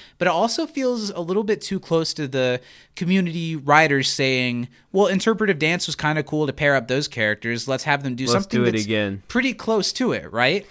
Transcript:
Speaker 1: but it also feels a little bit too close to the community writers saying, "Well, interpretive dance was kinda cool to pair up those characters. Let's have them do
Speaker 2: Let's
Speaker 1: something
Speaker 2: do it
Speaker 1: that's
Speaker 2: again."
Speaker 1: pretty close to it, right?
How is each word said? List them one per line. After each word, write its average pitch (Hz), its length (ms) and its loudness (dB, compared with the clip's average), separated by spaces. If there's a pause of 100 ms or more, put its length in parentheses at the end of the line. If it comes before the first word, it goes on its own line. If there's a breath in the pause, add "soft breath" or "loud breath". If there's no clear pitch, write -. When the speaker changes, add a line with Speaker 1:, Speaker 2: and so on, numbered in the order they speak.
(200 loud breath)
Speaker 1:
but 175 80 2
it 180 40 4
also 226 360 0
feels 247 440 -2
a 175 100 -8
little 185 240 -2
bit 208 160 -2
too 190 180 -4
close 165 340 -2
to 151 140 -6
the 127 320 0 (380 soft breath)
community 170 580 0
writers 139 560 4
saying, 127 560 0 (240 soft breath)
"Well, 196 160 4
interpretive 196 500 2
dance 160 300 0
was 151 80 -4
kinda 151 280 0
cool 151 220 -2
to 135 80 -2
pair 143 220 2
up 123 140 -2
those 139 180 0
characters. 117 640 -2
Let's 131 160 -2
have 143 180 0
them 131 120 -4
do 127 100 -6
Speaker 2:
Let's 117 80 2
Speaker 1:
something 120 260 0
Speaker 2:
do 123 80 2
it 117 60 2
Speaker 1:
that's 110 120 0
Speaker 2:
again." 101 440 -2
Speaker 1:
pretty 254 240 0
close 220 400 -2
to 247 180 0
it, 110 200 -4
right? 135 400 0